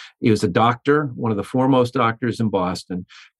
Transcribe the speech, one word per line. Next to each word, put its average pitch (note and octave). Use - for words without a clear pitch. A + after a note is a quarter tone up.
he -
was G#2
a G#2+
doctor, B2
one B2
of G#2+
the G2+
foremost B2+
doctors A#2
in A2+
Boston, F2+